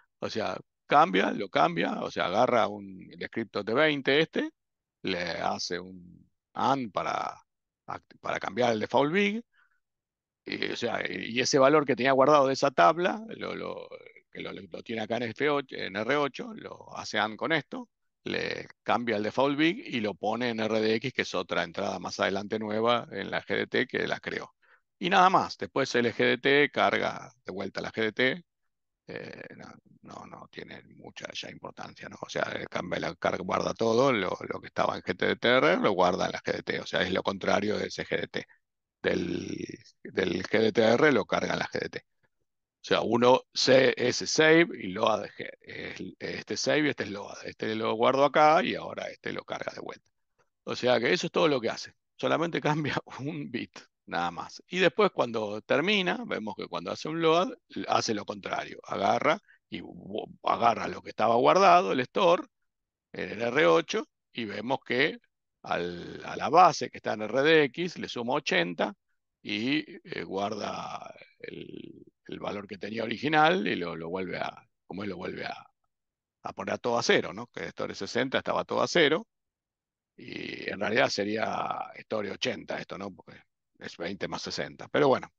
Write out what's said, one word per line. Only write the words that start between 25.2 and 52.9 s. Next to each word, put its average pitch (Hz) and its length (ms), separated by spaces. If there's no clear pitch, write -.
más, 135 280
después 131 380
el 120 180
G - 40
D 123 200
T 139 340
carga 101 600
de 98 60
vuelta 95 300
la 87 100
G 110 120
D 110 100
T, 131 320
eh, - 500
no, 73 100
no, - 220
no - 240
tiene - 320
mucha - 380
ya - 180
importancia, - 560
¿no? - 140
O - 80
sea, - 140
eh, - 140
cambia 87 300
la 82 160
carga, 92 280
guarda 92 300
todo, 117 400
lo, 95 240
lo - 140
que - 60
estaba - 280
en - 60
G - 160
T 98 180
T - 120
R, 151 200
lo 180 140
guarda 90 360
en 87 40
la 87 80
G - 140
D 95 100
T, - 160
o 92 60
sea, - 160
es 90 100
lo 95 100
contrario 98 560
de 95 100
ese - 180
G - 160
D - 60
T. - 200
Del, - 560
del 95 400
G 104 180
D 110 100
T 113 100
R 120 300
lo 104 140
carga - 280
en 82 60
la 85 80
G - 140
D - 80
T. - 160
O - 0
sea, 90 180
uno 120 400
se-, 131 440
es 120 200
save 160 500
y 104 80
load, 104 400
G-, - 240
es, 92 400
este 98 380
save 147 300
y - 20
este 120 140
es 107 80
load. 101 340
Este 110 300
lo 110 180
guardo 127 320
acá 151 380
y - 120
ahora - 340
este - 240
lo 50 100
carga - 300
de - 80
vuelta. - 280
O 120 120
sea 120 240
que 131 140
eso 175 140
es - 40
todo 175 160
lo 139 140
que 110 80
hace. - 240
Solamente 139 460
<laughs> - 0
cambia 151 360